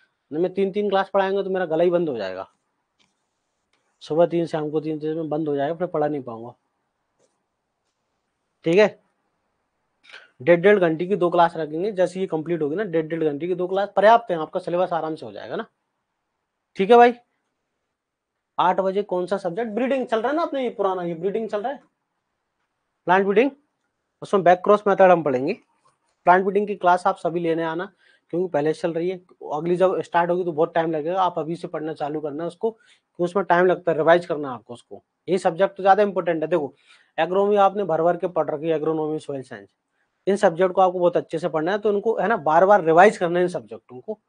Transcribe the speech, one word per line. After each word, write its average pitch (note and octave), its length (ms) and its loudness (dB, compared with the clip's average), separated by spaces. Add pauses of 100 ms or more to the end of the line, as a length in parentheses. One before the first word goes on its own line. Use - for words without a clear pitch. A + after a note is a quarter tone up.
(320)
नहीं, D3+ 120 -4
मैं F3+ 100 -4
तीन G3 180 -2
तीन G#3 180 -4
क्लास G3 200 0
पढ़ाएंगे G3 340 -2
तो F#3+ 60 -8
मेरा F#3 160 -2
गला D#3+ 180 0
ही F3+ 60 4
बंद F3 200 0
हो B2 80 -6
जाएगा, F#2+ 300 -8 (1600)
सुबह D#3+ 220 2
तीन, E3+ 200 -2
शाम D3+ 260 -6
को D#3 100 -2
तीन, D#3 240 -8
में D#3 240 -6
बंद D3+ 180 -4
हो C#3+ 80 -2
जाएगा, C#3+ 200 -4
फिर F3 120 -6
पढ़ा D3+ 200 -2
नहीं D3 160 -6
पाऊंगा। A#2 300 -14 (2000)
ठीक E3 120 2
है, G#3 220 4 (1400)
डेढ़ E3+ 180 4
डेढ़ G3+ 200 4
घंटे E3 260 0
की G3 100 -2
दो F3 140 0
क्लास E3+ 280 2
रखेंगे, D#3+ 340 -6
जैसे F3+ 280 -2
ये F#3+ 80 -4
कंप्लीट D#3+ 340 -4
होगी D3 140 -2
ना, G#3 100 -4
डेढ़ D#3+ 200 -2
डेढ़ D#3+ 180 -6
घंटे D3 240 -4
की F3+ 80 -4
दो F3 120 -4
क्लास F#3+ 280 -4
पर्याप्त A3 360 4
है, E3+ 60 -2
आपका D#3 220 -8
सिलेबस F3 340 -4
आराम D#3 220 -6
से C#3 100 -14
हो A2 60 -16
जाएगा G#2 240 -12
ना। A3 100 -8 (1120)
ठीक G3 140 0
है A#3+ 60 10
भाई, A#3+ 160 8 (1400)
आठ F3 220 0
बजे F#3+ 240 -2
कौन F3+ 220 -4
सा F#3+ 120 -2
सब्जेक्ट? G3+ 340 -6
ब्रीडिंग B3+ 360 -2
चल A3+ 140 -2
रहा B3 100 -2
है D4 60 -2
ना E4+ 60 0
अपने, D4+ 200 -4
ये A#3 60 -4
पुराना, F#3+ 340 -4
ये E3+ 120 -6
ब्रीडिंग G3 340 -6
चल G#3 120 -6
रहा A#3+ 100 -6
है, C#4+ 100 -14 (1300)
प्लांट F#3+ 180 4
ब्रीडिंग, G3+ 260 2 (680)
उसमें F#3+ 220 0
बैक F3+ 200 6
क्रॉस G#3 240 4
मेथड F#3+ 240 6
हम E3 120 4
पढ़ेंगे। C#3 300 -2 (720)
प्लांट F#3 180 6
ब्रीडिंग G3+ 240 -2
की G3+ 80 -8
क्लास F3+ 320 2
आप F#3+ 100 0
सभी E3+ 220 -4
लेने E3 240 -2
आना, E3 280 -6 (420)
क्योंकि F3+ 160 -4
पहले D#3 240 0
से - 80 -12
चल E3+ 120 -2
रही E3+ 160 -4
है, F#3 80 -6 (360)
अगली E3 220 -2
जब F3+ 260 2
स्टार्ट E3+ 280 0
होगी F3+ 140 -2
तो F3 80 -4
बहुत E3 220 -2
टाइम E3 180 0
लगेगा। E3 300 -4
आप F3 180 -2
अभी D#3+ 160 -6
से E3+ 120 -10
पढ़ना D#3 260 -8
चालू D3+ 280 -8
करना D3+ 240 -8
उसको, F#3+ 260 -6
क्योंकि - 520 -12
उसमें F3+ 220 -2
टाइम F3+ 200 4
लगता F3+ 260 2
है, D3 60 -2
रिवाइज E3 280 4
करना D3 280 -6
आपको A#2 200 -16
उसको। G2+ 280 -20 (260)
ये F3+ 100 0
सब्जेक्ट F#3 400 -2
तो F#3+ 60 -6
ज्यादा G3 200 6
इंपॉर्टेंट F3 400 -2
है। D#3+ 60 -2
देखो, D#3 240 -2 (440)
एग्रोनॉमी G3 400 0
आपने G3 260 2
भर D#3+ 180 0
भर E3+ 160 2
के F#3 120 -4
पढ़ D#3 200 -2
रखी D3+ 180 -6
है, D#3+ 80 0
एग्रोनॉमी, D#3 440 -4
सॉइल C#3+ 220 -10
साइंस, G#2 280 -18 (600)
इन G3+ 60 2
सब्जेक्ट F3+ 380 2
को F#3+ 80 2
आपको F#3 180 2
बहुत F3 180 2
अच्छे F3 220 -4
से E3+ 100 -4
पढ़ना D#3 220 -2
है, G#3 80 -2
तो G#3+ 100 -2
उनको, G#3 280 -2
है F#3 100 -2
ना, A3+ 100 0
बार-बार E3+ 460 4
रिवाइज F3 340 6
करना F3 220 -2
है F3+ 60 2
इन F3+ 40 -2
सब्जेक्टों B2+ 500 -14
को। G#3+ 300 -12